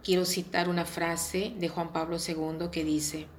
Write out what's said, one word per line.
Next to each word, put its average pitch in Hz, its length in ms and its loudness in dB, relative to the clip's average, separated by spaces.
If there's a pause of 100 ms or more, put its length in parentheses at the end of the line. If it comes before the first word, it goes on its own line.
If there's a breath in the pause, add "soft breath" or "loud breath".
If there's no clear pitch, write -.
quiero 180 200 6
citar 175 440 2
una 175 160 2
frase 170 720 -2
de 170 100 0
Juan 165 240 -2
Pablo 165 260 -2
segundo 160 520 -2
que 165 140 -2
dice 156 440 0 (100)